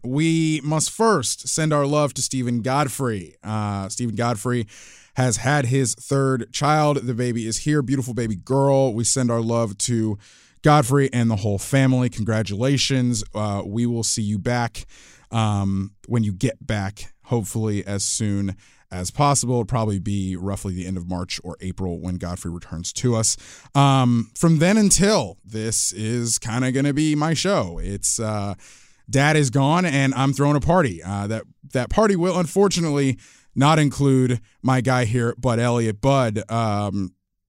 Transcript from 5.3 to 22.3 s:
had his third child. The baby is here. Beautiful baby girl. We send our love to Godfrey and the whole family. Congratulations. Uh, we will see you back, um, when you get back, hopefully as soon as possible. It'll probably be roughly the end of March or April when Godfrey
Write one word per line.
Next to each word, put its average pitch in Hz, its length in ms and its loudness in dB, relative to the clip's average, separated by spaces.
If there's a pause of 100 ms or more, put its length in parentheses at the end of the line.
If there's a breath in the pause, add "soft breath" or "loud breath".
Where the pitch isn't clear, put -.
had 139 280 0
his 131 280 0
third 135 580 -2
child. 151 460 2
The 123 160 -2
baby 117 340 -2
is 117 100 -4
here. 151 240 0
Beautiful 123 320 -2
baby 110 220 -2
girl. 135 580 2
We 117 80 -2
send 123 280 0
our 117 100 2
love 113 380 0
to 110 400 0 (440 soft breath)
Godfrey 143 500 4
and 120 160 2
the 113 80 2
whole 101 220 0
family. 127 500 2
Congratulations. 113 1160 0 (100)
Uh, 104 320 -4
we 113 200 -2
will 117 180 -2
see - 180 -4
you 104 160 -2
back, 120 480 -4 (460 loud breath)
um, 101 600 -2 (140)
when 120 160 0
you 104 100 -2
get 95 320 -4
back, 101 480 -6 (120)
hopefully 110 600 -4
as 101 200 -6
soon 101 500 -4 (380 soft breath)
as 90 180 -6
possible. 139 440 2
It'll 120 100 0
probably 107 360 -2
be 95 360 -6
roughly 98 380 -6
the 90 120 -6
end 95 100 -6
of 87 120 -8
March 92 340 -6
or 85 180 -12
April 90 400 -6
when 90 160 -6
Godfrey 87 340 -8